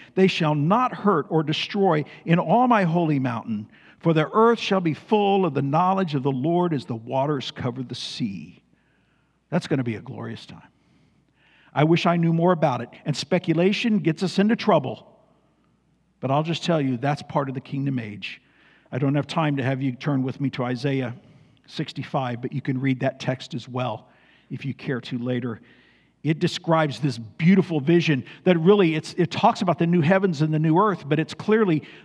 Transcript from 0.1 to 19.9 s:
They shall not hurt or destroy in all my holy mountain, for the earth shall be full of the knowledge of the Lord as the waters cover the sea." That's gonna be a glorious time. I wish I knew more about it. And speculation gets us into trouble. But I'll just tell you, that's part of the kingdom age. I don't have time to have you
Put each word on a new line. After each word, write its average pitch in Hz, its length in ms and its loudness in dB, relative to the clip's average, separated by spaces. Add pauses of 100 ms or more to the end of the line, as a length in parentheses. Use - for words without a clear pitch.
They 190 140 6
shall 156 260 0
not 196 400 2
hurt 180 340 0
or 160 140 0
destroy 156 640 0 (200)
in 170 140 4
all 214 300 2
my 214 160 4
holy 160 340 0
mountain, 117 500 -4 (300)
for 165 160 2
the 156 180 2
earth 226 260 4
shall 190 220 0
be 160 140 0
full 202 500 2
of 160 80 0
the 135 100 0
knowledge 175 520 0
of 135 80 -2
the 139 100 0
Lord 170 400 0
as 127 140 -4
the 117 100 -8
waters 131 540 -4
cover 123 320 -6
the 123 120 -10
sea." 90 680 -10 (880)
That's 170 160 -2
gonna 135 180 -2
be 113 120 -4
a 92 40 -12
glorious 113 460 -14
time. - 220 -20 (1040)
I 143 100 4
wish 165 220 4
I 175 100 2
knew 165 160 2
more 170 200 4
about 147 280 0
it. 120 80 -10 (160)
And 147 100 -2
speculation 185 840 0
gets 160 240 -2
us 180 160 -2
into 214 180 4
trouble. 135 500 0 (1120)
But 127 120 -6
I'll 147 120 2
just 160 220 -4
tell 165 160 0
you, 131 160 -2
that's 139 260 -4
part 143 260 -4
of 131 60 -10
the 127 60 -6
kingdom 135 380 -6
age. 104 420 -12 (500)
I 123 80 -6
don't 139 160 0
have 143 120 -2
time 151 320 -2
to 131 40 -4
have 131 200 -2
you 135 100 -2